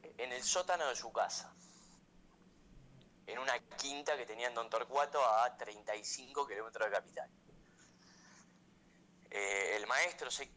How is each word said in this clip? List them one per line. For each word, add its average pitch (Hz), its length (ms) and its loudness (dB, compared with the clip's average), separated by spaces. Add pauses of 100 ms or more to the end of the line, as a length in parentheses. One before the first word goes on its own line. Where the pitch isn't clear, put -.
(180)
en 127 160 -4
el 127 80 -4
sótano 180 460 2
de 120 80 2
su 117 180 -6
casa, - 400 0 (1700)
en 107 100 -6
una 127 220 2 (180)
quinta 143 400 -2
que 123 80 -6
tenía 110 220 -4
en 120 80 -2
Don 113 160 -2
Torcuato, 143 520 2
a 117 320 6
treinta 107 400 -6
y 107 80 -6
cinco 139 440 -4
kilómetros 110 420 -2
de - 60 0
Capital. - 340 -4 (2000)
Eh, 98 460 0
el 104 100 -2
maestro 143 460 2
Se-, 139 260 -6